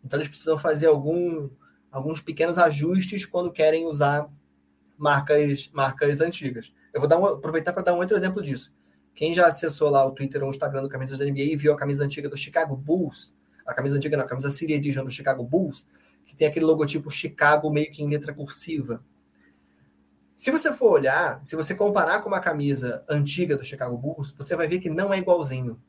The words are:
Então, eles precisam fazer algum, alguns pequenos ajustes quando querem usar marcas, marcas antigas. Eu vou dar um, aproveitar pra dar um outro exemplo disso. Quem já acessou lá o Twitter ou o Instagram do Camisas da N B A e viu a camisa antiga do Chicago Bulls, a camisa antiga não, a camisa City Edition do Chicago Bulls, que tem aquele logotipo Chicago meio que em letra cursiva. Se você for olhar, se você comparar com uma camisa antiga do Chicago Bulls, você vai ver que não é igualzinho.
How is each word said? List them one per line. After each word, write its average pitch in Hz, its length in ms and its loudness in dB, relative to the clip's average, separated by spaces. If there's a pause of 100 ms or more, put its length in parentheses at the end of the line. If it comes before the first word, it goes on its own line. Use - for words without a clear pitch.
Então, 139 140 -4
eles 147 120 -4
precisam 160 280 -2
fazer 151 300 2
algum, 156 600 2 (420)
alguns 147 300 -6
pequenos 165 360 0
ajustes 175 680 2
quando 175 260 -4
querem 160 340 2
usar 147 440 0 (680)
marcas, 143 760 2
marcas 143 480 0
antigas. 135 520 -4 (200)
Eu 135 80 0
vou 143 80 2
dar 165 100 8
um, 190 60 4
aproveitar 165 480 -2
pra 185 100 -4
dar 175 100 4
um 175 40 2
outro 185 180 2
exemplo 185 260 0
disso. 143 320 -8 (400)
Quem 160 200 -2
já 175 140 8
acessou 156 420 2
lá 139 160 6
o 131 60 0
Twitter 135 300 -4
ou 135 60 -2
o 139 40 -4
Instagram 139 320 -4
do 139 60 -6
Camisas 131 280 -8
da 143 80 -2
N 139 80 0
B 139 80 -2
A 139 40 0
e 156 120 0
viu 147 160 4
a 147 40 2
camisa 143 280 -2
antiga 143 240 -6
do 139 80 -10
Chicago 160 360 -2
Bulls, 147 600 -4 (320)
a 123 80 -8
camisa 139 240 -2
antiga 147 180 -2
não, 135 80 0
a - 40 -6
camisa 131 220 -4
City 156 220 -4
Edition 139 320 -2
do 131 80 -8
Chicago 135 320 -2
Bulls, 147 420 -2 (400)
que - 120 -20
tem 156 100 4
aquele 156 160 0
logotipo 151 480 0
Chicago 151 580 2
meio 151 220 -2
que 156 100 -12
em 147 80 -2
letra 147 240 -4
cursiva. 139 720 -6 (1300)
Se - 180 -2
você 311 200 4
for 233 220 4
olhar, 139 500 2
se - 140 -8
você 160 180 -2
comparar 208 460 2
com - 80 -8
uma 185 100 0
camisa 139 680 -2
antiga 147 480 0
do 135 80 -8
Chicago 123 320 -6
Bulls, 143 400 -8
você 165 180 -2
vai 160 140 -2
ver 180 100 -2
que 185 100 -6
não 190 240 0
é 190 40 0
igualzinho. 139 600 -2 (100)